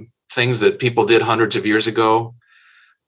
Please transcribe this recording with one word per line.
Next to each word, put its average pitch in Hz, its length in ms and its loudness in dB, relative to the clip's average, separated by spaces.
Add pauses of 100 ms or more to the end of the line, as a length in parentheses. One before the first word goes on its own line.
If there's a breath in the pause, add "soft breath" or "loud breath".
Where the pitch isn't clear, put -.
(320)
things 123 280 -2
that 101 180 2
people 120 280 0
did 113 180 4
hundreds 113 320 0
of 101 100 -4
years 107 220 0
ago 113 480 0 (720 soft breath)